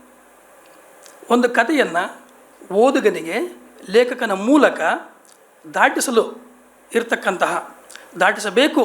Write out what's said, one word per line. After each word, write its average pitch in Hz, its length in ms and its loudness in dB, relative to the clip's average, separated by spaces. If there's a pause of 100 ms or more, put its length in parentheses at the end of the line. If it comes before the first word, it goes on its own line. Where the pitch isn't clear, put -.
(1300)
ಒಂದು 240 200 2
ಕಥೆಯನ್ನು 220 540 0 (720)
ಓದುಗನಿಗೆ 208 600 0 (520)
ಲೇಖಕನ 247 500 0
ಮೂಲಕ 233 400 4 (840)
ದಾಟಿಸಲು 226 580 0 (680)
ಇರ್ತಕ್ಕಂತಹ, 180 600 -2 (600)
ದಾಟಿಸಬೇಕು 220 680 0